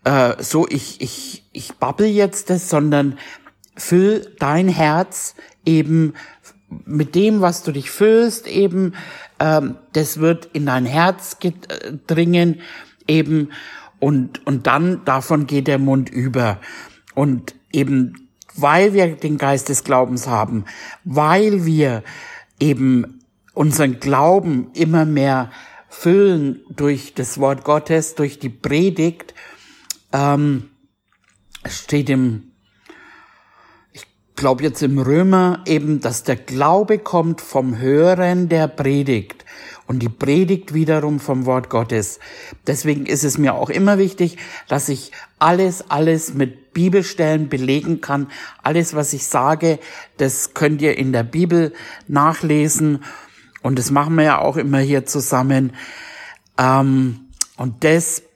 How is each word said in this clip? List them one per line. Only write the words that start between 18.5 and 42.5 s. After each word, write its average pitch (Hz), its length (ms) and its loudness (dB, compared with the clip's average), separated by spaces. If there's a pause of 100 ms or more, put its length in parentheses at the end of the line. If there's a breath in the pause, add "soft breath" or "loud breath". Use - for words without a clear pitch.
weil 165 380 4
wir 175 240 2
den 151 220 -4
Geist 139 320 -2
des 131 120 -2
Glaubens 127 440 0
haben, 110 400 -2 (380 loud breath)
weil 175 600 2
wir 143 400 2 (560 loud breath)
eben 131 600 2 (340)
unseren 147 460 2
Glauben 143 720 2
immer 160 300 2
mehr 135 460 0 (380 loud breath)
füllen 175 800 2
durch 143 460 -2
das 127 240 -8
Wort 135 260 0
Gottes, 156 500 0
durch 143 240 -4
die 131 120 -8
Predigt, 165 840 -2 (800 loud breath)
ähm, 143 560 0 (960)
steht - 460 -4
im, 127 400 -2 (1400 soft breath)
ich - 120 -20 (320)
glaub 131 240 2
jetzt 151 220 -2
im 139 160 2
Römer 180 680 4
eben, 151 340 0
dass 117 240 -6
der 127 120 -2
Glaube 175 600 0
kommt 165 420 -2
vom 127 380 -4
Hören 175 680 2
der 160 200 2
Predigt 139 760 -2 (420 loud breath)
und 131 140 -2
die 117 80 -2
Predigt 170 680 0
wiederum 151 460 0
vom 131 260 -2
Wort 127 220 0
Gottes. 113 500 -2 (480 loud breath)